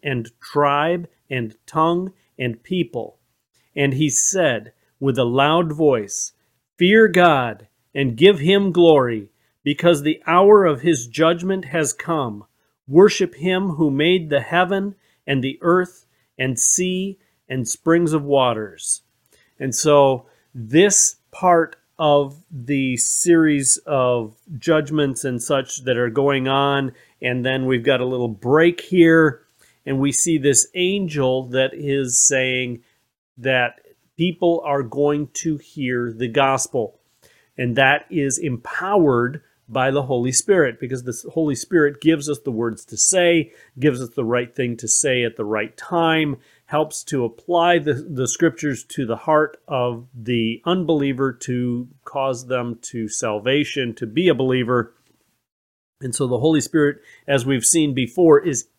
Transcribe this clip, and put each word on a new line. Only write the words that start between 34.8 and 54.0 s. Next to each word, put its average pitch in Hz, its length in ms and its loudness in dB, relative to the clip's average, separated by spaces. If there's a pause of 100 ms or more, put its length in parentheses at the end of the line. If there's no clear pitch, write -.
going 147 460 -2
to - 280 -6
hear 123 560 -6
the 117 160 -6
gospel, 131 720 -2 (560)
and 123 200 -4
that 135 340 2
is 139 260 -4
empowered 143 1040 -2 (260)
by 127 240 -2
the 139 120 -2
Holy 127 280 -2
Spirit, 143 480 0
because 123 260 -10
the 123 260 -10
Holy 151 240 -2
Spirit 147 440 0
gives 156 300 0
us 147 120 -6
the 135 120 -8
words 113 320 -6
to 110 140 -18
say, 175 520 0 (280)
gives 127 240 0
us 123 80 -10
the 135 140 -6
right 120 300 -2
thing 120 220 -4
to 117 100 -14
say 127 380 0
at 113 120 -4
the 113 80 -6
right 107 300 -4
time, 160 600 -2 (300)
helps 151 360 -4
to 135 220 -4
apply 170 540 0
the, 160 160 -2
the 131 340 -6
scriptures 147 560 -4
to - 220 -8
the 113 100 -4
heart 151 400 0 (100)
of 123 480 -4
the 117 520 -4
unbeliever 143 640 0
to 123 560 -6 (160)
cause 131 420 -6
them 120 360 -6
to 113 260 -8
salvation, 120 840 -4
to - 120 -10